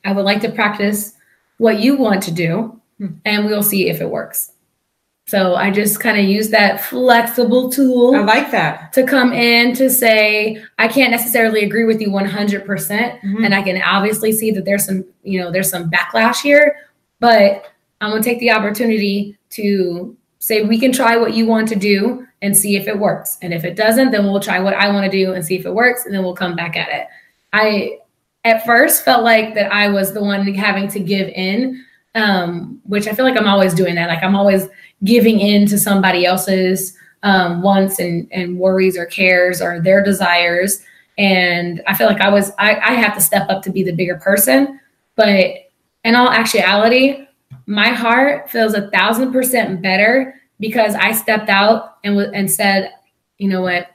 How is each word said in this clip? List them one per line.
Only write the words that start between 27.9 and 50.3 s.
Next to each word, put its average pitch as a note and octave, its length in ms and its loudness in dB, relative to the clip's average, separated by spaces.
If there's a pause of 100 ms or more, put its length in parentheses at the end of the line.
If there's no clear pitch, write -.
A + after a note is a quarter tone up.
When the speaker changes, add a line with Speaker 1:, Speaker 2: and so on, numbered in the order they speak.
Speaker 1:
at A3+ 200 2
first, A#3+ 380 2
felt A#3+ 220 2
like A3 300 2
that G3+ 180 -2
I G#3 160 2
was G3 240 -2
the G#3+ 100 -6
one G3 300 -2
having G3 360 -2
to G3+ 120 -6
give F#3+ 280 -2
in, A3+ 540 -4 (340)
um, F3+ 680 -2
which G3+ 240 -4
I G#3 60 -6
feel B3+ 120 -2
like B3+ 120 2
I'm G#3+ 100 2
always F#3+ 260 2
doing F3 220 0
that. E3+ 140 -2
Like, E3 140 -4
I'm G3 120 0
always G3 320 2 (360)
giving A3 360 4
in G3+ 280 4
to G3+ 100 0
somebody F#3+ 480 2
else's, F#3 720 -2 (260)
um, F3+ 380 2
wants G3 380 2
and, F3 320 -4
and F3+ 260 -6
worries F#3 400 0
or E3+ 80 -8
cares F3+ 560 2
or F3 180 -4
their F#3+ 240 4
desires. F3+ 800 0 (360)
And F3 720 0
I G3 80 0
feel A3+ 120 2
like G3+ 140 2
I G3 80 4
was, G3+ 280 2
I, G#3+ 180 2
I A3+ 180 0
have A3 220 0
to F#3+ 60 -4
step - 280 0
up F#3+ 140 -4
to F#3+ 80 -6
be F#3 120 -2
the F3+ 100 -2
bigger F3 240 -2
person. B3+ 600 0 (360)
But G3+ 380 4 (500)
in A3+ 120 2
all B3 140 4
actuality, A3+ 1000 2 (380)
my G#3 240 0
heart B3 600 0
feels A3 240 0
a G3+ 180 -4
thousand A3+ 400 0
percent G#3+ 500 -2
better G#3+ 540 0 (240)